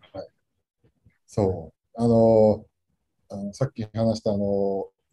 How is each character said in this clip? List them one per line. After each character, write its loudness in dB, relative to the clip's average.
は -14
い。 -20
そ -4
う。 -8
あ 0
の、 4
あ -12
の、 -10
さ -4
っ -8
き -12
話 -4
し -16
た、 -2
あ -4
の、 -4